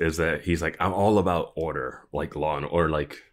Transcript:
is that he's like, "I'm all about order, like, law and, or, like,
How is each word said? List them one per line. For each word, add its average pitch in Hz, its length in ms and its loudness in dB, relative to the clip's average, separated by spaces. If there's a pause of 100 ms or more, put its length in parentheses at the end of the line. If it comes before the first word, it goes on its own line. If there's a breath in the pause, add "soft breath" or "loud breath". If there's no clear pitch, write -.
is 80 160 2
that 80 260 0
he's 85 200 0
like, 80 180 -4
"I'm 92 140 2
all 101 240 4
about 87 380 0
order, 73 440 -6 (120)
like, 73 220 -6
law 76 220 -2
and, 73 100 -4
or, 82 220 2
like, 76 340 -2 (100)